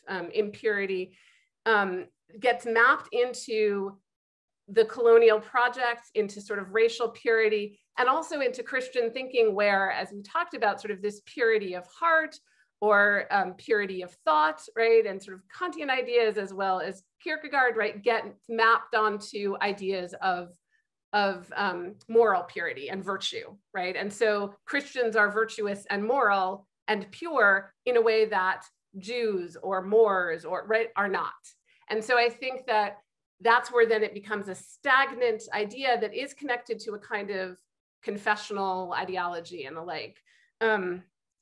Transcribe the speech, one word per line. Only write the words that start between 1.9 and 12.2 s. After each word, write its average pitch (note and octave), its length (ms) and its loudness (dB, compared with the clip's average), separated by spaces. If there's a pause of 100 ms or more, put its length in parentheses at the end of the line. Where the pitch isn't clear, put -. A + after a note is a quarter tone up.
gets A#3+ 240 2
mapped A#3+ 480 4
into G#3+ 840 -2 (720)
the G#3+ 180 4
colonial A3+ 540 6
project, A#3+ 640 -2 (100)
into G3+ 260 -2
sort G3+ 180 -8
of F#3+ 140 -10
racial A3+ 360 2
purity, G#3+ 720 0 (200)
and B3 100 4
also D#4 320 -2
into B3+ 220 -2
Christian B3 480 -2
thinking, A#3+ 440 0
where, G3 380 2
as F3+ 180 -6
we G3+ 120 -14
talked E4+ 320 -6
about, G#3+ 260 -2
sort G#3 100 -10
of F#3+ 120 -8
this G#3 240 -6
purity G#3+ 480 0
of F3+ 120 -12
heart D#4+ 520 0 (420)